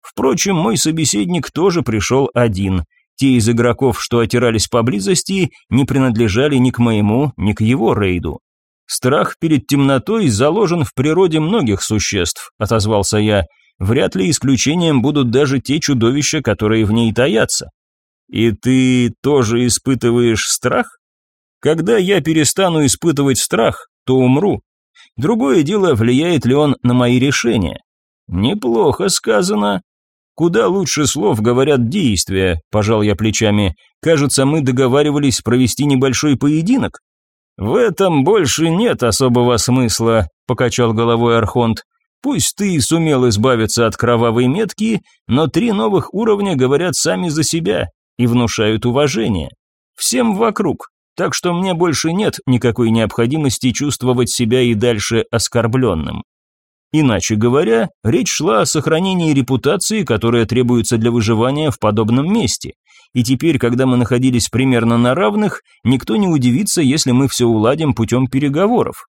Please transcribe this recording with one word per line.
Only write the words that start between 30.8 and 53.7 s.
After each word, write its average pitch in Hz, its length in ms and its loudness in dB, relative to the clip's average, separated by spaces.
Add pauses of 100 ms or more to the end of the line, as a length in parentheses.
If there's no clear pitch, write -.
слов 156 340 -2
говорят 123 480 2
действия", 95 720 -2 (100)
пожал 107 320 0
я 104 120 0
плечами. 104 600 0 (260)
"Кажется, 143 440 0
мы 156 160 2
договаривались 135 800 0
провести 123 440 0
небольшой 135 520 2
поединок". 160 640 0 (580)
"В 117 160 -2
этом 190 500 2
больше 165 460 0
нет 180 320 -2
особого 123 560 2
смысла", 113 720 0 (180)
покачал 120 480 0
головой 117 420 2
Архонт. 113 460 0 (400)
"Пусть 240 340 -4
ты 196 180 -2
и 151 60 0
сумел 151 480 2
избавиться 113 580 0
от 107 100 -2
кровавой 120 500 0
метки, 208 560 -2 (260)
но 143 200 2
три 214 240 0
новых 202 420 -2
уровня 202 420 0
говорят 143 380 0
сами 180 340 -2
за 151 160 -2
себя 165 440 -2 (280)
и 123 100 0
внушают 113 600 0
уважение. 131 640 -2 (460)
Всем 233 380 -2
вокруг, 202 540 -2 (280)
так 170 180 -4
что 175 180 -2
мне 180 220 -2
больше 165 380 -2
нет 185 340 -2
никакой 120 440 0
необходимости 123 840 0